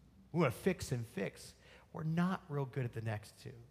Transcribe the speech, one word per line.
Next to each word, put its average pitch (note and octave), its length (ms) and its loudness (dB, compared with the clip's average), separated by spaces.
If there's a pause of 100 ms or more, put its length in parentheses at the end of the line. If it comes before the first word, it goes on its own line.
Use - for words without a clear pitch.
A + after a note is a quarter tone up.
(300)
We D3+ 80 0
wanna C#3+ 140 6
fix - 400 0
and A#2+ 120 0
fix. - 480 -6 (400)
We're E3 120 -4
not F3 440 2
real C#3+ 160 0
good C3 200 -2
at A#2+ 80 -2
the A#2+ 80 -4
next A2 420 -4
two. A#2+ 80 -10 (200)